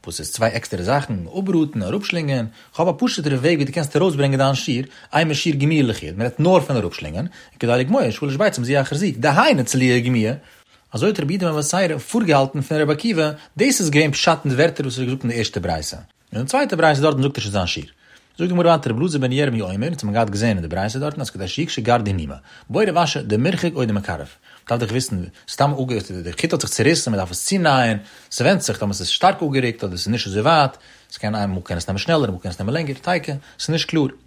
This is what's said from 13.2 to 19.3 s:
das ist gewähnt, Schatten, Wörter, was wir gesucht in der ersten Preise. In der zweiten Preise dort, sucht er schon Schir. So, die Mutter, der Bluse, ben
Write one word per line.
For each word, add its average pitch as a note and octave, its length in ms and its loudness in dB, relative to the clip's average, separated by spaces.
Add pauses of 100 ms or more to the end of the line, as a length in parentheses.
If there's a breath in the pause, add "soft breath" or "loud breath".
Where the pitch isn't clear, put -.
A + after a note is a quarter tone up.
das C4 260 2
ist D#3 100 2
gewähnt, D3 240 4
Schatten, D3 420 2
Wörter, D#3 280 2
was B2 120 -6
wir C3 80 -2
gesucht C3 180 -4
in A#2+ 60 -2
der A#2 100 -2
ersten G#2 220 -4
Preise. D#2+ 440 -6 (260)
In G#2 60 -6
der B2+ 100 -4
zweiten B3+ 300 0
Preise D#3 240 4
dort, C#3+ 200 2
sucht C#3 160 0
er A2 40 -6
schon G2 260 -2
Schir. - 200 -6 (500 soft breath)
So, E3+ 80 -2
die F3+ 80 0
Mutter, E3+ 240 6
der C3 160 -2
Bluse, D3+ 260 0
ben B2+ 120 0